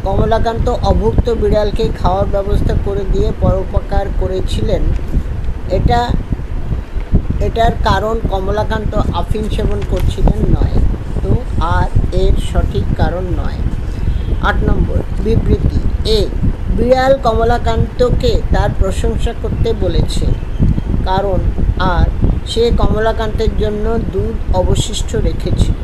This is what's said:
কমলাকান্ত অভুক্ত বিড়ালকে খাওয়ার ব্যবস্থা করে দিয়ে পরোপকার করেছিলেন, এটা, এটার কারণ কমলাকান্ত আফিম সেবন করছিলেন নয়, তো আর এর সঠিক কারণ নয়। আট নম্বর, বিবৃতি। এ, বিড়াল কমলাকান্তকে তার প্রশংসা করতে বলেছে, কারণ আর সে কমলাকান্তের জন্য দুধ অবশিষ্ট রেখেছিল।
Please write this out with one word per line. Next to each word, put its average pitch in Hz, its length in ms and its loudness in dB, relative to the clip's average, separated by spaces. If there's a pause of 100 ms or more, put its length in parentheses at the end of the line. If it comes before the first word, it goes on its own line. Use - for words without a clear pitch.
কমলাকান্ত 220 600 0 (240)
অভুক্ত 196 360 2 (160)
বিড়ালকে 208 420 0 (160)
খাওয়ার 190 260 0
ব্যবস্থা 196 480 0 (100)
করে 202 280 -2
দিয়ে 202 160 2 (120)
পরোপকার 190 640 0 (160)
করেছিলেন, 185 640 0 (880)
এটা, 240 300 2 (1500)
এটার 226 280 0 (100)
কারণ 214 320 0 (140)
কমলাকান্ত 208 600 -2 (280)
আফিম 214 240 -2 (100)
সেবন 214 260 0 (100)
করছিলেন - 480 2 (180)
নয়, - 200 0 (440)
তো - 100 -4 (460)
আর 180 120 2 (240)
এর 190 220 4 (160)
সঠিক 190 360 0 (100)
কারণ 170 280 0 (160)
নয়। - 200 -4 (840)
আট 202 160 0 (100)
নম্বর, - 300 2 (260)
বিবৃতি। - 560 2 (360)
এ, - 20 2 (580)
বিড়াল 254 360 2 (100)
কমলাকান্তকে 233 1120 0 (200)
তার 196 260 2
প্রশংসা 214 540 0 (100)
করতে 185 260 -2 (120)
বলেছে, 160 460 0 (760)
কারণ 190 340 0 (560)
আর 165 120 6 (420)
সে 226 160 0 (160)
কমলাকান্তের 220 760 2
জন্য 208 280 0 (260)
দুধ 214 240 -2 (200)
অবশিষ্ট - 600 0
রেখেছিল। - 680 0